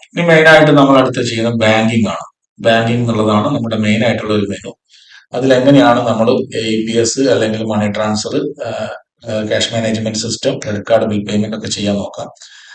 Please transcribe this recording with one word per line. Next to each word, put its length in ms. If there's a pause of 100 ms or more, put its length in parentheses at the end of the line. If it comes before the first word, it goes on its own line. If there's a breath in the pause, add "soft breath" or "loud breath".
(140)
ഇനി 140
മെയിൻ 200
ആയിട്ട് 240
നമ്മൾ 260
അടുത്ത് 280
ചെയ്യുന്ന 240
ബാങ്കിങ് 600
ആണ്. 240 (260)
ബാങ്കിങ് 420
എന്നുള്ളതാണ് 540
നമ്മുടെ 220
മെയിൻ 280
ആയിട്ടുള്ള 280
ഒരു 160
മെനു. 240 (600 soft breath)
അതിലെങ്ങനെയാണ് 760
നമ്മൾ 240 (260)
എ 280
പി 120
എസ് 220
അല്ലെങ്കിൽ 440
മണി 280
ട്രാൻസ്ഫർ, 760
ആ, 40 (640)
ആ, 140
ക്യാഷ് 280
മാനേജ്മെന്റ് 460
സിസ്റ്റം, 400
ക്രെഡിറ്റ് 300
കാർഡ് 160
ബിൽ 200
പേയ്മെന്റ് 320
ഒക്കെ 100
ചെയ്യാൻ 280
നോക്കാം. 340 (460 loud breath)